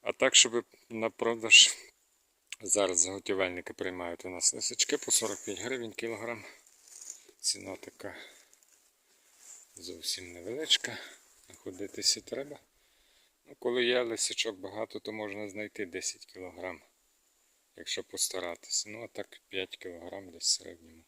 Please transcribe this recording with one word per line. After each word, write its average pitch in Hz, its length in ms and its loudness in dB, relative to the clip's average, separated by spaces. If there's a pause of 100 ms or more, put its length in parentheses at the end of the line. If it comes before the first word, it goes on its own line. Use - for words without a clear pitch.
А 107 100 -2
так, - 240 2
щоб 117 300 8 (240)
на 113 200 -2
продаж, 113 680 8 (840)
зараз 95 380 4
заготівельники 92 720 0
приймають 90 520 -6
у 95 40 -6
нас 87 240 0
лисички - 440 0
по - 140 -4
сорок 104 340 0
п'ять 95 140 -6
гривень 117 320 -6
кілограм. 113 540 -6 (920)
Ціна 95 360 -4
така - 400 -12 (1600)
зовсім 87 580 -6
невеличка, 113 640 0 (480)
знаходитися 101 760 -2
треба. 139 380 -8 (840)
Ну, 147 140 -20
коли 123 260 2
є 123 160 4
лисичок 113 540 -2
багато, 101 440 -8
то - 120 -8
можна 107 380 -6
знайти 104 360 -6
десять 90 400 -6
кілограм, 87 560 -10 (960)
якщо 87 280 -6
постаратися. - 840 -4
Ну, 110 140 -10
а 110 40 -10
так - 400 -12
п'ять 95 300 -6
кілограм 90 540 -12
десь 82 120 -12
в - 140 4
середньому 82 500 -16